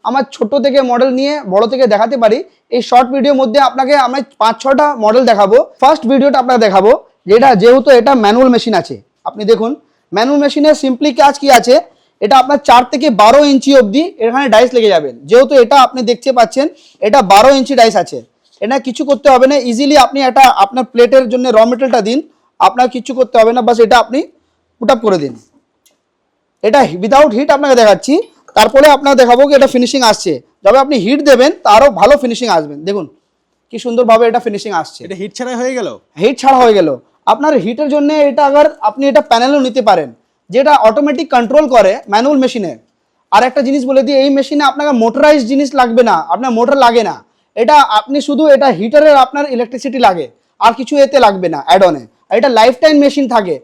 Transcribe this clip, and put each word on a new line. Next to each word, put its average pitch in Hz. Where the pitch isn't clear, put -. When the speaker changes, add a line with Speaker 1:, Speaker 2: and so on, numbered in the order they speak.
Speaker 1:
আমার 262
ছোট -
থেকে 277
মডেল 254
নিয়ে 285
বড় 214
থেকে 262
দেখাতে 233
পারি। 220
এই 247
শর্ট 247
ভিডিওর 277
মধ্যে 254
আপনাকে 262
আমরা 254
পাঁচ 220
ছটা 269
মডেল 226
দেখাবো। 202
ফার্স্ট 294
ভিডিওটা 277
আপনাকে 247
দেখাবো, 196
যেটা 240
যেহেতু 254
এটা 254
ম্যানুয়াল 247
মেশিন 220
আছে, 139
আপনি 208
দেখুন 226
ম্যানুয়াল 269
মেশিনের 285
simply 262
কাজ 277
কি 277
আছে, 240
এটা 214
আপনার 277
চার 254
থেকে 294
বারো 233
ইঞ্চি 269
অবধি 226
এখানে 262
ডাইস 240
লেগে 220
যাবেন। 143
যেহেতু 254
এটা 233
আপনি 254
দেখতে 240
পাচ্ছেন, 247
এটা 262
বারো 226
ইঞ্চি 262
ডাইস 226
আছে, 143
এটা 240
কিছু 254
করতে 285
হবে 254
না। 294
ইজিলি 285
আপনি 277
এটা 262
আপনার 247
প্লেটের 240
জন্য 247
র -
মেটেরিয়ালটা 247
দিন, 262
আপনার 247
কিছু 247
করতে 247
হবে 226
না, 254
বাস 233
এটা 233
আপনি 240
put 226
up 233
করে 190
দিন। 127
এটা 277
without 269
heat 285
আপনাকে 277
দেখাচ্ছি, 214
তারপরে 269
আপনাকে 277
দেখাবো 240
কি 285
এটা 269
ফিনিশিং 247
আসছে। 185
যবে 220
আপনি 285
হিট 277
দেবেন, 262
তারও 226
ভালো 240
ফিনিশিং 240
আসবেন। 147
দেখুন 196
কি 233
সুন্দরভাবে 233
এটা 233
ফিনিশিং 208
আসছে। -
Speaker 2:
এটা 185
হিট 202
ছাড়াই 254
হয়ে 254
গেল? 202
Speaker 1:
হিট 247
ছাড়া 269
হয়ে 226
গেল। 165
আপনার 285
হিটের 254
জন্য 294
এটা 285
আবার 294
আপনি 262
এটা 285
প্যানেলও 269
নিতে 247
পারেন, 156
যেটা 269
অটোমেটিক 285
কন্ট্রোল 247
করে 190
ম্যানুয়াল 269
মেশিনে। 202
আর 214
একটা 269
জিনিস 277
বলে 269
দিই, 285
এই 285
মেশিনে 285
আপনাকে 294
মোটরাইজ 294
জিনিস 277
লাগবে 240
না, 185
আপনার 240
মোটর 262
লাগে 233
না। 143
এটা 269
আপনি 269
শুধু 285
এটা 269
হিটারের 294
আপনার 285
ইলেকট্রিসিটি 240
লাগে, 165
আর 233
কিছু 262
এতে 277
লাগবে 190
না 143
add 196
on-এ। 139
আর 196
এটা 277
লাইফ 233
টাইম 311
মেশিন 277
থাকে। 185